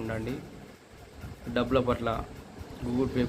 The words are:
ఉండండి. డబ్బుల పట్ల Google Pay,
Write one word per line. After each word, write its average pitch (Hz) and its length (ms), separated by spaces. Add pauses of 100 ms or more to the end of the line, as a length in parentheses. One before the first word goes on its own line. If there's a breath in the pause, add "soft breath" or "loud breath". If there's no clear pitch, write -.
ఉండండి. 113 360 (1200)
డబ్బుల 123 220 (100)
పట్ల 117 200 (760)
Google 123 300
Pay, 127 140